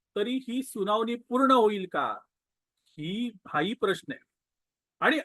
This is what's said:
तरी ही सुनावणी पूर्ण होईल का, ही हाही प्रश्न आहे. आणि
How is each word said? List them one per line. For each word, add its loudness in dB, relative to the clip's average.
तरी -2
ही -4
सुनावणी 0
पूर्ण 4
होईल 4
का, -2
ही -6
हाही -2
प्रश्न -4
आहे. -14
आणि 4